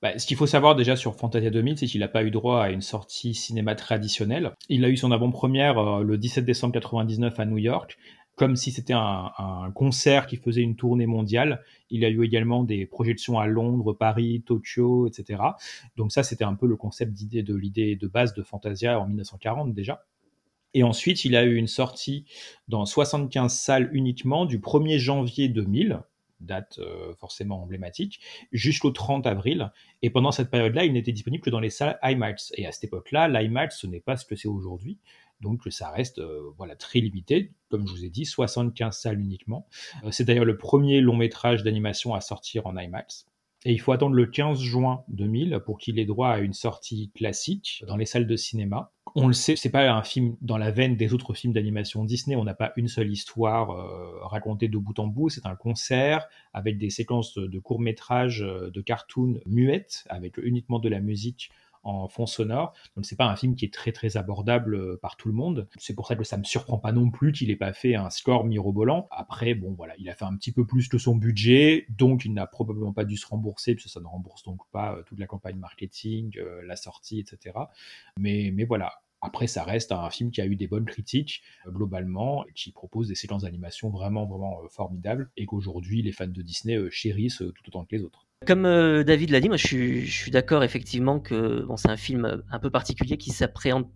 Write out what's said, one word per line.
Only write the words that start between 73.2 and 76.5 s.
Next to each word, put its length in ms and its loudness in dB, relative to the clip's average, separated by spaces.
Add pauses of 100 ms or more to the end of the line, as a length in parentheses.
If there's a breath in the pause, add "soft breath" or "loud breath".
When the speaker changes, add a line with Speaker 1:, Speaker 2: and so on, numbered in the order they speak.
Speaker 1:
rembourser, 480 -2
parce 80 -12
que 80 -18
ça 80 -14
ne 80 -14
rembourse 380 -14
donc 160 -10 (100)
pas, 240 -6
euh, 80 -14
toute 160 -18
la 80 -8
campagne 300 -12
marketing, 840 -10
euh, 260 -12